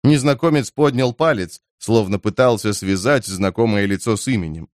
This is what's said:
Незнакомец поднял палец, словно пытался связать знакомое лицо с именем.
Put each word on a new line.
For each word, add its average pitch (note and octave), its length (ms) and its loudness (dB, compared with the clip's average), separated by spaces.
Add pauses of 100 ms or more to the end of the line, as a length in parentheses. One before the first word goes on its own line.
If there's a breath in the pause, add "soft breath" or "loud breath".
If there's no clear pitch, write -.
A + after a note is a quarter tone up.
Незнакомец C#3+ 680 2
поднял C3 420 0
палец, B2+ 480 -2 (160)
словно G2+ 420 0
пытался G#2+ 540 0
связать G2 520 0
знакомое G2+ 600 0
лицо G2 320 -2
с - 100 -6
именем. E2 520 -4